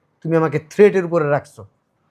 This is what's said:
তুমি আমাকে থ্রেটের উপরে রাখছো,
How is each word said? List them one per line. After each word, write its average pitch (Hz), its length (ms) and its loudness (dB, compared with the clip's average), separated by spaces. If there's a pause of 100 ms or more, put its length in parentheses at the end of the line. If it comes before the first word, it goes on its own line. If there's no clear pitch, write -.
(220)
তুমি 160 140 -2
আমাকে 156 220 0
থ্রেটের 190 460 2
উপরে 165 260 -2
রাখছো, 127 360 -6 (440)